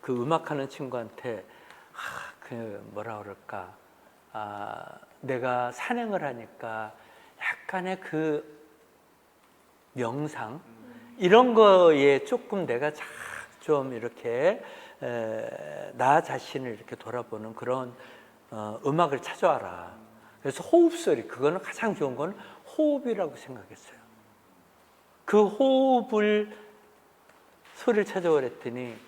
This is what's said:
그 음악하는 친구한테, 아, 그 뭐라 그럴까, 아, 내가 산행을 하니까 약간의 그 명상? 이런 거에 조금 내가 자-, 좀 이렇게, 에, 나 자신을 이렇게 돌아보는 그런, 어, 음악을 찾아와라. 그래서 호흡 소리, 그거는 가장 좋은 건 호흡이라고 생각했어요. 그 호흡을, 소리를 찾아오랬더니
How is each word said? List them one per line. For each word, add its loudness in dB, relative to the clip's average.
그 -4
음악하는 -2
친구한테, -10
아, -12
그 -12
뭐라 -10
그럴까, -14
아, -10
내가 -2
산행을 -6
하니까 -10
약간의 -6
그 -4
명상? -6
이런 8
거에 8
조금 -4
내가 -2
자-, -12
좀 0
이렇게, -2
에, -8
나 4
자신을 -8
이렇게 -14
돌아보는 -10
그런, -6
어, -10
음악을 2
찾아와라. -2
그래서 -6
호흡 6
소리, 0
그거는 -2
가장 -4
좋은 -4
건 -6
호흡이라고 0
생각했어요. -20
그 6
호흡을, 2
소리를 0
찾아오랬더니 -2